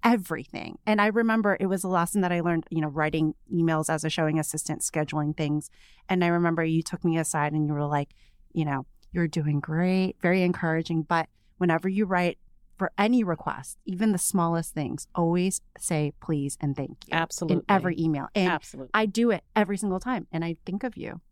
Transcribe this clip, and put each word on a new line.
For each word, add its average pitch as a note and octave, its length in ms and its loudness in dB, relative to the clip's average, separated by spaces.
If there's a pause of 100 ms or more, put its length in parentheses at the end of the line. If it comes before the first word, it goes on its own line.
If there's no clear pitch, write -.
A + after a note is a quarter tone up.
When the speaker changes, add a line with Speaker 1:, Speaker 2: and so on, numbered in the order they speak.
Speaker 1:
everything. F3+ 800 -2
And G#3+ 160 4
I G#3 60 6
remember A3 520 2
it F#3+ 80 0
was F#3 160 0
a F#3 60 -4
lesson F3+ 320 2
that F3+ 100 2
I F3 80 0
learned, E3 300 0
you D#3+ 120 0
know, D3+ 60 0
writing D#3 480 0 (180)
emails E3 360 2
as D#3 160 0
a D#3 40 0
showing D#3 300 0
assistant, - 420 -4
scheduling D3+ 540 -2
things. D3+ 340 -2 (380)
And F3+ 160 2
I E3+ 40 2
remember E3+ 360 2
you D#3+ 180 2
took E3+ 220 -6
me E3 140 2
aside D3+ 340 0
and D3+ 160 0
you D3+ 60 0
were D3 120 -2
like, D3 240 -2 (440)
you D#3 120 0
know, C#3 200 -2 (260)
"You're E3+ 160 0
doing D3+ 320 0
great," F3+ 640 0
very F#3 220 4
encouraging. E3 600 0
But E3 240 0 (300)
whenever E3+ 320 2
you G3+ 160 0
write F3+ 320 0 (400)
for F#3 200 -2
any A3+ 280 4
request, - 600 -6
even G3+ 280 0
the F3+ 40 0
smallest E3+ 560 0
things, - 400 -6
always F3 460 2 (180)
say D3+ 440 -2
please C#3+ 400 -4
and C#3 160 -2
thank C#3 140 -6 (140)
you - 60 -20
Speaker 2:
Absolutely. E3 460 0
Speaker 1:
in E3 100 -2
every F#3 320 2
email. D#3 340 0
And F#3 200 2
Speaker 2:
Absolutely. C3+ 400 -8
Speaker 1:
I A3 120 2
do A3+ 260 2
it F3+ 120 -2 (120)
every G3+ 220 0
single F#3+ 220 -2
time, B3 320 -6
and E3 140 -2
I E3 100 -4 (100)
think F#3+ 200 -6
of A#3 100 -6
you. - 240 -12 (120)